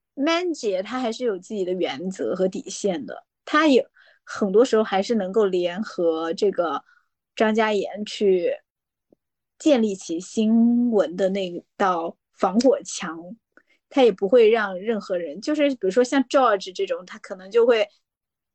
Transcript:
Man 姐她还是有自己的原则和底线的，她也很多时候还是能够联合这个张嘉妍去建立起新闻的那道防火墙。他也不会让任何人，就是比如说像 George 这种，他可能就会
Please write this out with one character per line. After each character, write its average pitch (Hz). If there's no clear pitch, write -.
Man 330
姐 196
她 233
还 233
是 233
有 202
自 220
己 190
的 180
原 170
则 120
和 185
底 -
线 175
的， -
她 311
也 262
很 -
多 214
时 247
候 220
还 196
是 233
能 190
够 214
联 180
合 165
这 202
个 165
张 220
嘉 214
妍 202
去 185
建 269
立 208
起 170
新 233
闻 180
的 190
那 185
道 180
防 190
火 254
墙。 175
他 269
也 233
不 190
会 226
让 208
任 214
何 185
人， 165
就 294
是 285
比 262
如 190
说 247
像 269
George 208
这 196
种， 180
他 214
可 -
能 185
就 233
会 233